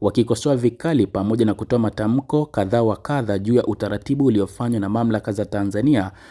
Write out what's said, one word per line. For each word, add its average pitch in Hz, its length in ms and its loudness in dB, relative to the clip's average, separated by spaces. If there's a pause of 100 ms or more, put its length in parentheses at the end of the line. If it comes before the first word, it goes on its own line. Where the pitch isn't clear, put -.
wakikosoa 113 540 2
vikali 120 520 0
pamoja 107 380 0
na 104 80 2
kutoa 117 260 -2
matamko 117 640 -2
kadha 113 380 0
wa 107 120 2
kadha 110 440 -4
juu 107 140 0
ya 120 120 4
utaratibu 110 600 -2
uliofanywa 113 540 0
na 98 100 -2
mamlaka 110 420 0
za 101 140 -4
Tanzania 101 680 0 (200)